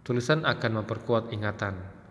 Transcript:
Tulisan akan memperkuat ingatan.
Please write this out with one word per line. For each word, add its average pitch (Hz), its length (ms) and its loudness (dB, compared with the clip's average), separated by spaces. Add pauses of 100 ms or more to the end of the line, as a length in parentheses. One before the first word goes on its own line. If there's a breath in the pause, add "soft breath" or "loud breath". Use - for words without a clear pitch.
Tulisan 131 400 2
akan 113 400 0
memperkuat 113 480 0
ingatan. 104 480 -2 (300)